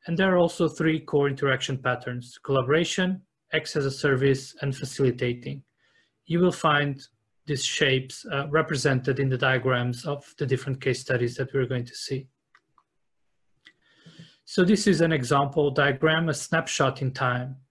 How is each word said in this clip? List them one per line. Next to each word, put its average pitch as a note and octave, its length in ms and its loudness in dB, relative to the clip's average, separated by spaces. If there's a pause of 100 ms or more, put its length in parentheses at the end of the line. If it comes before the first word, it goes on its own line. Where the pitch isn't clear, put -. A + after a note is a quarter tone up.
And E3+ 80 -2
there F#3+ 160 4
are F3+ 60 4
also E3+ 300 2
three D#3 320 0
core C#3+ 280 2
interaction C3+ 500 -2
patterns: B2 640 -6
collaboration, D#3+ 800 0 (300)
X - 220 -4
as C#3+ 120 0
a C3+ 40 -2
service, C3+ 720 0
and C#3 120 -4
facilitating. B2+ 920 -4 (600)
You E3 120 -2
will F3+ 140 4
find C#3+ 500 0 (440)
these C#3+ 180 -4
shapes, C3 680 0
uh, C#3 160 -4
represented C#3 680 0
in C#3 100 0
the C3 100 -2
diagrams B2 680 0
of C#3+ 340 -8
the D3 80 -2
different B2+ 340 -2
case B2+ 200 -2
studies A#2+ 360 -2
that C3+ 160 -6
we're C3 140 0
going B2 200 -4
to - 80 -20
see. - 340 -8 (2250)
So - 200 2
this G3+ 220 4
is F3 140 4
an E3 120 4
example C#3+ 600 2
diagram, D3+ 560 2
a D3 60 0
snapshot D3 680 0
in B2+ 100 -2
time. B2+ 440 -4 (140)